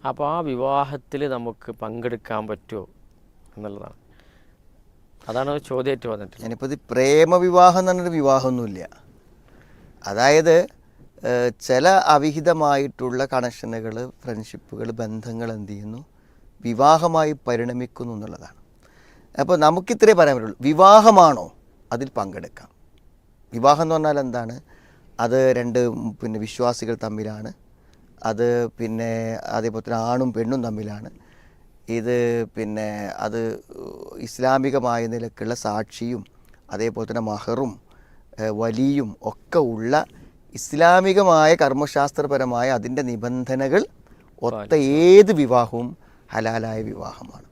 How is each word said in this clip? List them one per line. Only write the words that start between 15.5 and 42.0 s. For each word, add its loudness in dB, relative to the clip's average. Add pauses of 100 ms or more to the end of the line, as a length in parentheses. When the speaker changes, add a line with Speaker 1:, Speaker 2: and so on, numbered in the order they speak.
Speaker 2:
എന്ത് -12
ചെയ്യുന്നു, -14 (560)
വിവാഹമായി 2 (100)
പരിണമിക്കുന്നു -6
എന്നുള്ളതാണ്. -16 (840)
അപ്പൊ 2
നമുക്കിത്രേ 4
പറയാൻ 6
പറ്റുള്ളൂ. -8
വിവാഹമാണോ, 8 (380)
അതിൽ -6
പങ്കെടുക്കാം. -10 (840)
വിവാഹം 4
എന്ന് 0
പറഞ്ഞാൽ 0
എന്താണ്? -6 (600)
അത് 2
രണ്ട്, 0
പിന്നെ, -8
വിശ്വാസികൾ -4
തമ്മിലാണ്. -10 (720)
അത്, 0
പിന്നെ, -6
അതേപോലെ -6
തന്നെ -4
ആണും -2
പെണ്ണും -4
തമ്മിലാണ്. -10 (800)
ഇത്, -2
പിന്നെ, -8
അത് -6 (520)
ഇസ്ലാമികമായ -2
നിലക്കുള്ള -8
സാക്ഷിയും -8 (460)
അതേപോലെ -6
തന്നെ -4
മഹറും, -6 (600)
ഏഹ്, -2
വലിയും -2
ഒക്കെ -4
ഉള്ള -2 (500)
ഇസ്ലാമികമായ 4
കർമ്മശാസ്ത്രപരമായ -2